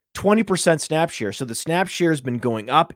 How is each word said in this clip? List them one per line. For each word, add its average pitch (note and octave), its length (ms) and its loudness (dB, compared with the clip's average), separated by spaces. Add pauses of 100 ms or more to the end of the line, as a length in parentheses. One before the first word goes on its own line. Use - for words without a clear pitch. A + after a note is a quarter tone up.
(140)
twenty G#3+ 300 2
percent E3+ 360 2
snap D#3+ 300 0
share. G2+ 220 -4
So C3+ 120 -6
the A2+ 100 -8
snap F3 340 -2
share E3+ 240 2
has C#3 100 -2
been B2 160 -4
going A2+ 320 -2
up D#3 260 2